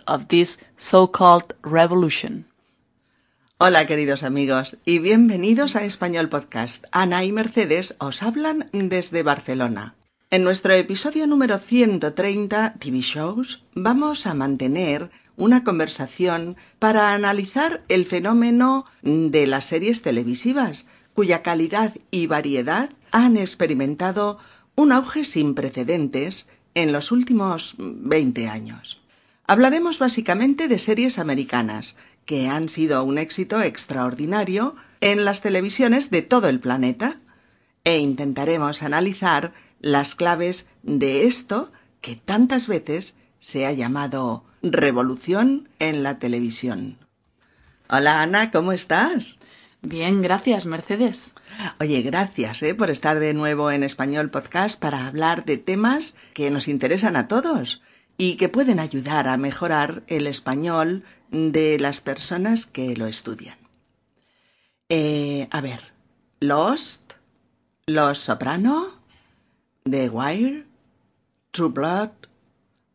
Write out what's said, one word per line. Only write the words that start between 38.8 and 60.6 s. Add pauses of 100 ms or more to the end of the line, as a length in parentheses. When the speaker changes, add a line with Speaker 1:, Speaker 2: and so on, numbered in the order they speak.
Speaker 2:
analizar (260)
las
claves (140)
de
esto (300)
que
tantas
veces (220)
se
ha
llamado (180)
revolución (100)
en
la
televisión. (920)
Hola,
Ana,
¿cómo
estás? (460)
Speaker 1:
Bien,
gracias,
Mercedes. (460)
Speaker 2:
Oye,
gracias,
¿eh?
por
estar
de
nuevo
en
Español
Podcast
para
hablar
de
temas (180)
que
nos
interesan
a
todos (340)
y
que
pueden
ayudar
a
mejorar
el
español (260)